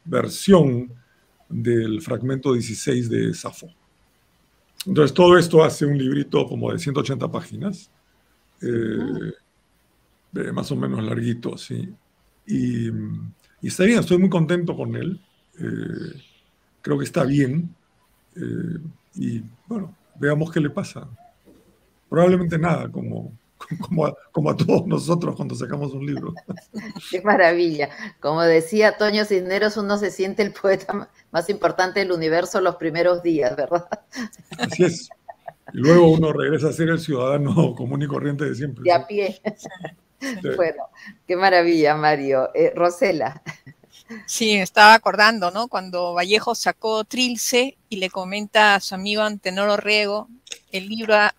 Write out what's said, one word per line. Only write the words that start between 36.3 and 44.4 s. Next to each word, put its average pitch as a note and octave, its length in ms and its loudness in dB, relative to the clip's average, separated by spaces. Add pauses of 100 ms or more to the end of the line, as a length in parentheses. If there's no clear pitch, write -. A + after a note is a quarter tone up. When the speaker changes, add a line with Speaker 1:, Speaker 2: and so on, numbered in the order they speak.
Speaker 1:
regresa C#3+ 340 0
a C3+ 60 0
ser D#3+ 160 0
el E3 100 0
ciudadano C#3 720 0
<laughs> A#2 40 -12
común C3 240 -6
y D3 60 -4
corriente C#3+ 360 -4
de C3+ 100 -4
siempre, B2 300 -8
Speaker 2:
De F3 60 4
Speaker 1:
¿sí? F3 60 6
Speaker 2:
a E3+ 120 -2
pie. G3+ 340 -4 (800)
Speaker 1:
Sí. G#3 360 -8
Speaker 2:
Bueno, D#3+ 280 -2 (440)
qué F3+ 80 -2
maravilla, E3+ 600 4
Mario. C#3 600 2
Eh, D#3+ 200 4
Rosela. E3+ 680 0 (840)
Speaker 3:
Sí, G#3+ 300 0